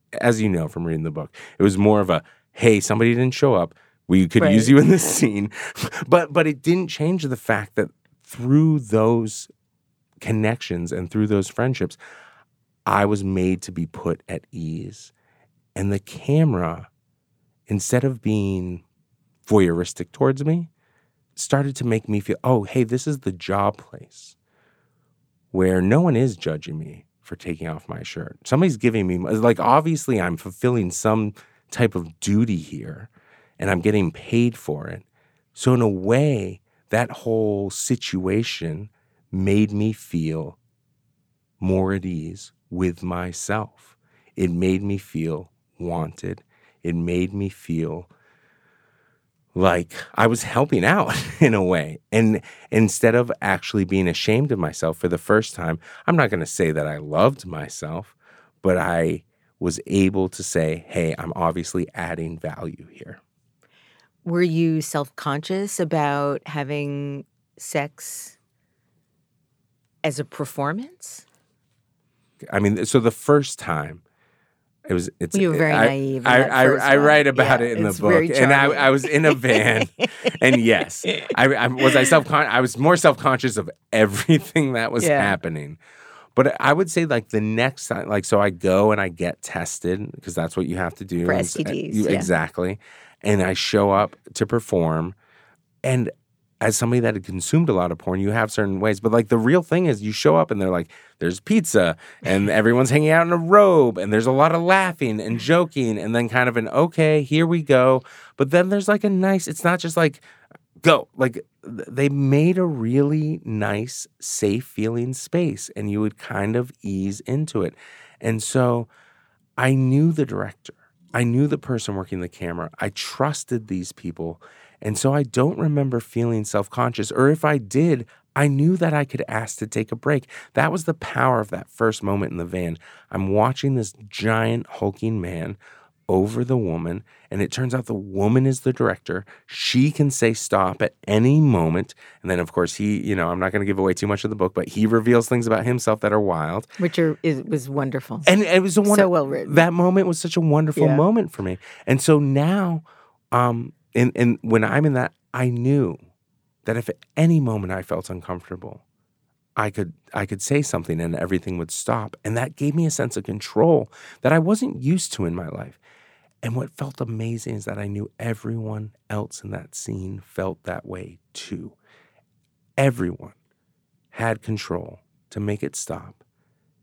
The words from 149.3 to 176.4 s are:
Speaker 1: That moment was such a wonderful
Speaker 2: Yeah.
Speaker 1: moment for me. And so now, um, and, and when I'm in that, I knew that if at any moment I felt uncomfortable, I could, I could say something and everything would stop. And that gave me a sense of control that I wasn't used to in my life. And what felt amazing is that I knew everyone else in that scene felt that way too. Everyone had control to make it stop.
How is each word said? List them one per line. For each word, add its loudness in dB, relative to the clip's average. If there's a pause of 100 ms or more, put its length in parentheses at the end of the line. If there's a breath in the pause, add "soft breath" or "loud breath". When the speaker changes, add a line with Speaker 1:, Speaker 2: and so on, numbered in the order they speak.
Speaker 1:
That 6
moment 4
was 0
such -4
a 2
wonderful 2
Speaker 2:
Yeah. 4
Speaker 1:
moment 2
for -8
me. -4 (280 loud breath)
And 2
so 6
now, 0 (480 soft breath)
um, 0 (200)
and, 2
and 2
when 2
I'm 2
in 2
that, -2 (220)
I 0
knew 0 (680)
that -2
if -8
at -6 (180)
any 4
moment -2
I -6
felt -6
uncomfortable, -12 (760)
I -2
could, -6 (220)
I -4
could -8
say 0
something -4
and -4
everything -4
would -8
stop. -6
And -4
that -6
gave -2
me 2
a 0
sense -4
of -8
control 0 (320 loud breath)
that 2
I 4
wasn't 0
used -2
to -4
in -2
my -8
life. -12 (640 soft breath)
And -6
what -6
felt -10
amazing -8
is -10
that -8
I -8
knew -8
everyone -8 (180)
else -8
in -12
that -12
scene -10
felt -8
that -12
way -16 (160)
too. -14 (1080 soft breath)
Everyone -2 (760)
had -4
control -8 (300)
to -10
make -4
it -6
stop. -12 (580)